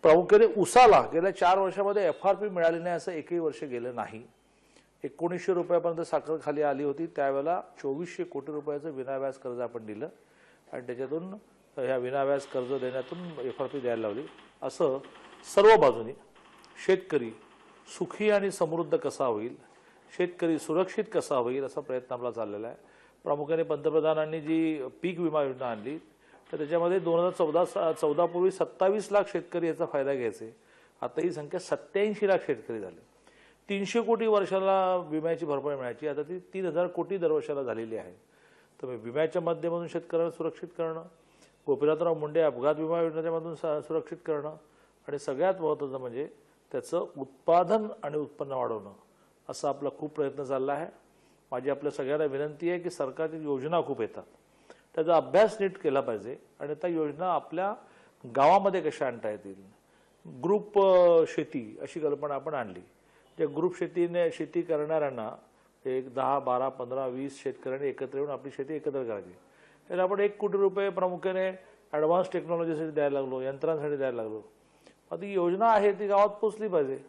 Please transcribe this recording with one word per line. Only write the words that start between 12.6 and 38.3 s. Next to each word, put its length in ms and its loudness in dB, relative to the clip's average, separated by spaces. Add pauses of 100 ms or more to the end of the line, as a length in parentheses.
देण्यातून 460 -4 (280)
एफआरपी 340 -6
द्यायला 220 -2
लावली. 200 -4 (400)
असं 360 0 (560)
सर्व 220 12
बाजूनी 360 4 (760)
शेतकरी 440 2 (680)
सुखी 320 0
आणि 200 4
समृद्ध 460 0
कसा 280 -2
होईल, 300 -2 (640)
शेतकरी 400 0
सुरक्षित 460 -2 (100)
कसा 220 0
होईल 280 0
असा 160 -6
प्रयत्न 320 -6
आपला 180 -4
चाललेला 360 -6
आहे. 100 -12 (480)
प्रामुख्याने 380 -2
पंतप्रधानांनी 800 0
जी 480 0 (140)
पीक 180 -4
विमा 220 0
योजना 280 -4
आणली 280 -8 (540)
तर 60 -6
त्याच्यामध्ये 400 0
दोन 200 2
हजार 120 2
चौदा 640 2
चौदा 340 2
पूर्वी 240 2
सत्तावीस 600 0
लाख 160 6
शेतकरी 400 -4
याचा 180 -2
फायदा 280 0
घ्यायचे, 420 -6 (460)
आता 180 -4
ही 120 0
संख्या 280 -6
सत्त्याऐंशी 680 -2
लाख 180 6
शेतकरी 340 -4
झाले. 220 -12 (640)
तीनशे 340 -2
कोटी 240 2
वर्षाला 680 2
विम्याची 500 -2
भरपाई 300 -2
मिळायची, 320 -6
आता 140 -4
ती 160 -8
तीन 280 -6
हजार 200 0
कोटी 320 -4
दरवर्षाला 440 0
झालेली 340 -6
आहे. 160 -10 (680)